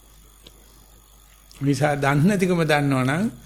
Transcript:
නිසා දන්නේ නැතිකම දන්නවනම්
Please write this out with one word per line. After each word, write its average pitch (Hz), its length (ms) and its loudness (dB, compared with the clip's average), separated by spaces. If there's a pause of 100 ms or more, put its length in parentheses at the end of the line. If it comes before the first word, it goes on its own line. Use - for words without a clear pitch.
(1600)
නිසා 143 380 0
දන්නේ 139 320 2
නැතිකම 180 360 0
දන්නවනම් 143 600 0 (220)